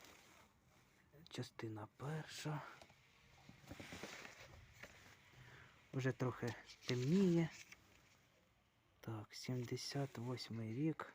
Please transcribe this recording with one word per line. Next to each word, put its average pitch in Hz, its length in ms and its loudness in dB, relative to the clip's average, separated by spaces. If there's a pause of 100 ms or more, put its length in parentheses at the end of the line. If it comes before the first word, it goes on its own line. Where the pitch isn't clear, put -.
(1300)
Частина 110 580 -6 (100)
перша. 151 640 -2 (3250)
Вже 131 180 4
трохи 120 420 2 (340)
темніє. 165 640 8 (1500)
Так, 110 300 -4
сімдесят 127 840 -2
восьмий 113 560 -2
рік. 147 420 0